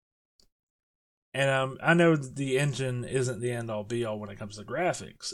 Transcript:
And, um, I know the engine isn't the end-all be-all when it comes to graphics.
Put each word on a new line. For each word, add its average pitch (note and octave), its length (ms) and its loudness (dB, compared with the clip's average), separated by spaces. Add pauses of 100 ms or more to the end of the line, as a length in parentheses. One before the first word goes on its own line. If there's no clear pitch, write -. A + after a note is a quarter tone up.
(1300)
And, C#3 160 2
um, C3 320 0
I D3 120 4
know E3+ 240 8
the C3+ 420 -2
engine C3 460 0
isn't B2 340 0
the B2 120 -2
end-all A2+ 340 -4
be-all A2 340 -2
when G#2 100 -8
it G#2 80 -14
comes G#2+ 200 -12
to G#2 80 -14
graphics. - 680 -4